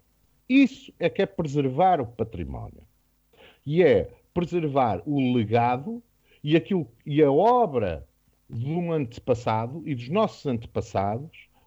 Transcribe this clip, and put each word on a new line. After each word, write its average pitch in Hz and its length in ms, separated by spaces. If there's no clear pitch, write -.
Isso - 500
é 175 100
que 180 140
é 190 40
preservar 147 720
o 117 60
património. 67 760
E 156 180
é 123 280
preservar 143 720
o 135 260
legado 123 720
e 151 140
aquilo, 160 300
e 151 160
a 143 80
obra 143 760
de 120 180
um 170 240
antepassado 120 920
e 151 80
dos 120 140
nossos 202 360
antepassados, 113 1040